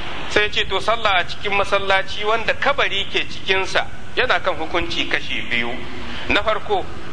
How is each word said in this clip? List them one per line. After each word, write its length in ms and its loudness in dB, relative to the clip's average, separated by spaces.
Sai 140 2
ya 60 2
ce, 180 0
to, 120 0
sallah 400 2
a 40 0
cikin 280 -2
masallaci 720 2
wanda 300 0
kabari 560 0
ke 180 0
cikinsa 580 0
yana 260 2
kan 140 0
hukunci 520 0
kashi 420 -2
biyu. 200 0
Na 140 2
farko, 420 0